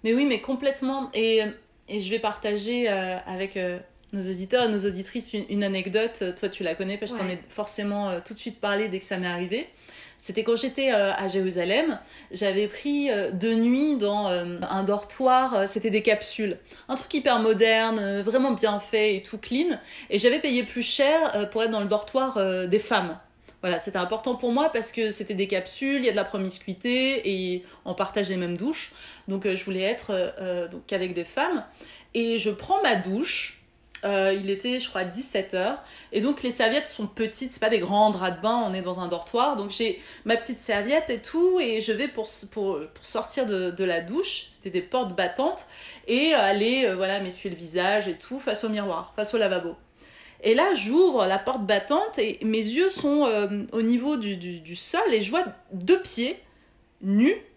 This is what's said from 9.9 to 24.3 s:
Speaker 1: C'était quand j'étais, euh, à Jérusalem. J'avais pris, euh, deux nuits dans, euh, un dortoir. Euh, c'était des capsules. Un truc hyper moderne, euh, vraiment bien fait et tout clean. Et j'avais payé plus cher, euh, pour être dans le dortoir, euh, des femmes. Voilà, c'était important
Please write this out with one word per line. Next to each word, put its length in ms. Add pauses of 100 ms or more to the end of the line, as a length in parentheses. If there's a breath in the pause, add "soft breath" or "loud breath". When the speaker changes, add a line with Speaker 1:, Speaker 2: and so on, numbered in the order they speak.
Speaker 1:
C'était 260
quand 120
j'étais, 360
euh, 220
à 140
Jérusalem. 720 (320 loud breath)
J'avais 360
pris, 440
euh, 200
deux 220
nuits 420
dans, 320
euh, 300 (120)
un 140
dortoir. 680
Euh, 140
c'était 240
des 100
capsules. 560 (320 loud breath)
Un 60
truc 180
hyper 260
moderne, 600
euh, 240
vraiment 280
bien 280
fait 360
et 60
tout 160
clean. 400 (320 loud breath)
Et 80
j'avais 220
payé 240
plus 180
cher, 540
euh, 100
pour 160
être 100
dans 80
le 60
dortoir, 520
euh, 280
des 140
femmes. 400 (420 loud breath)
Voilà, 160
c'était 220
important 340